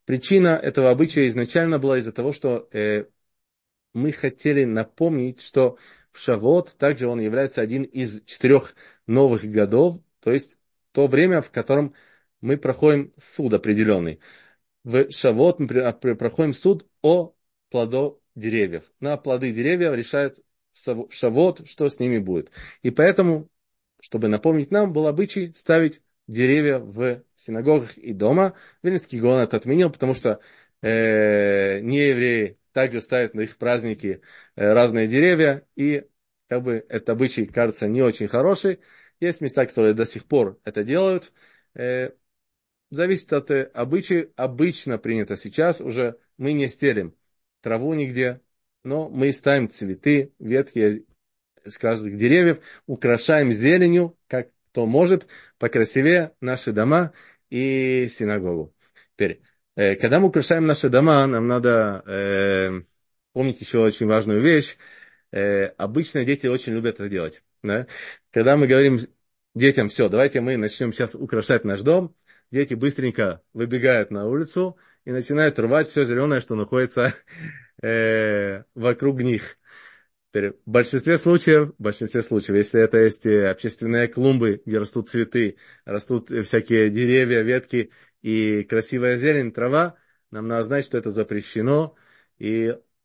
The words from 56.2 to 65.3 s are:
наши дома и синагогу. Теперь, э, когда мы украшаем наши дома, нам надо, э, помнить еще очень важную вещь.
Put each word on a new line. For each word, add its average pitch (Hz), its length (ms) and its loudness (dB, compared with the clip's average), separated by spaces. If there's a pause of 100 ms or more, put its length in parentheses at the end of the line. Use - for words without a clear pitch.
наши 127 300 -6
дома 147 420 2 (360)
и 131 600 -2
синагогу. 90 640 -4 (420)
Теперь, 92 260 -2 (340)
э, 98 200 2
когда 127 240 2
мы 196 80 4
украшаем 165 380 0
наши 147 240 0
дома, 139 380 6
нам 120 200 -2
надо, 117 600 0
э, 98 760 -2 (520)
помнить 131 280 -4
еще 113 200 0
очень 110 260 2
важную 107 340 2
вещь. 151 360 2 (540)